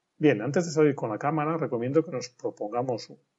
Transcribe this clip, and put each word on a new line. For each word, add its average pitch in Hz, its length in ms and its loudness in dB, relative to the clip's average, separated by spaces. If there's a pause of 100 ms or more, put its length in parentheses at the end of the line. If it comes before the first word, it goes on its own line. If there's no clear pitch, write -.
(180)
Bien, 127 260 4
antes 170 240 0
de 165 40 -8
salir 151 220 4
con 131 160 -4
la 104 80 -4
cámara, 156 400 -2
recomiendo 131 480 0
que 175 60 -12
nos 123 180 -8
propongamos 117 840 -6 (260)